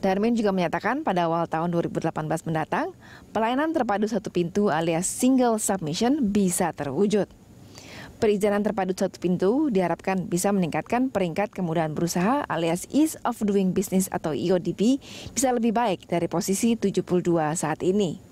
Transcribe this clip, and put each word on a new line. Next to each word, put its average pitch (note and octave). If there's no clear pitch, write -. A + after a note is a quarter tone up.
Darmin G3+
juga G#3
menyatakan F#3+
pada F#3+
awal E3
tahun E3+
dua E3
ribu -
delapan D#3
belas E3
mendatang, F3
pelayanan B3+
terpadu A3+
satu A3
pintu F3+
alias E3
single B3
submission G#3
bisa F#3+
terwujud. F3
Perizinan G#3
terpadu G3
satu -
pintu A3
diharapkan F#3
bisa F#3
meningkatkan F#3+
peringkat F#3
kemudahan D#3+
berusaha F3+
alias E3
ease D#4
of A#3+
doing F#3+
business F#3
atau D#3+
E F3
O F3+
D E3+
B B3+
bisa -
lebih A#3
baik A3
dari E3+
posisi G3
tujuh F#3+
puluh F3
dua E3
saat D3+
ini. F#3